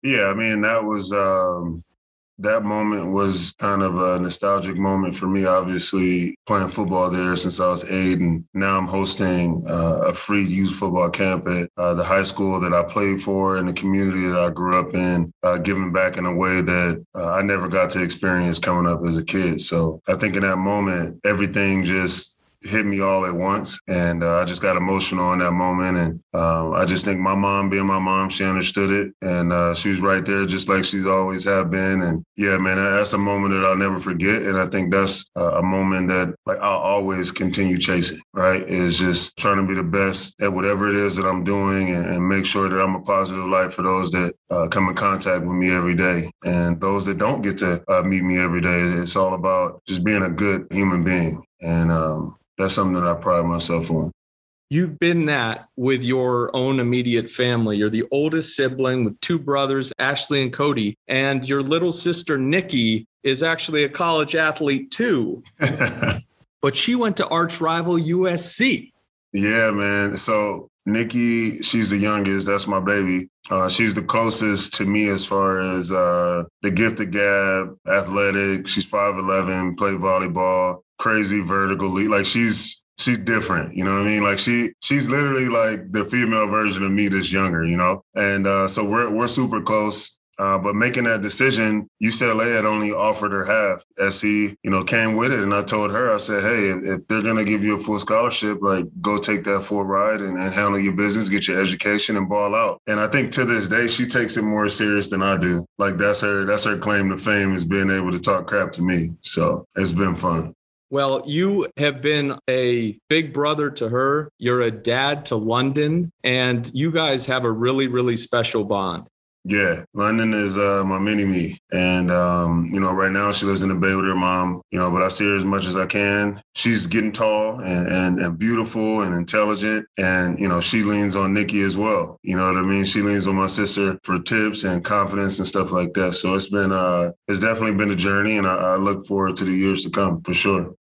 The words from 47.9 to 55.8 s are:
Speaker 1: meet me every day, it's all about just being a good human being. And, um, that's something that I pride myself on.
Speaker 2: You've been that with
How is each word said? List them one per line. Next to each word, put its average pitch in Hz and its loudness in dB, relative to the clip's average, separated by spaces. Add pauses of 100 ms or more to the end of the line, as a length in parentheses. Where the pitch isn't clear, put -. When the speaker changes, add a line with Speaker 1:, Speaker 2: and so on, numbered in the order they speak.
Speaker 1:
meet 95 0
me 90 2
every 90 0
day, 87 2
it's 87 0
all 95 2
about 90 0
just 92 -4
being 104 2
a 90 0
good 95 0
human 90 2
being. 85 0 (180)
And, 85 2
um, 80 -2 (200)
that's 95 0
something 98 2
that 87 0
I 85 2
pride 85 0
myself 85 -2
on. 80 -2 (580)
Speaker 2:
You've 156 0
been 170 2
that 123 -2
with 127 0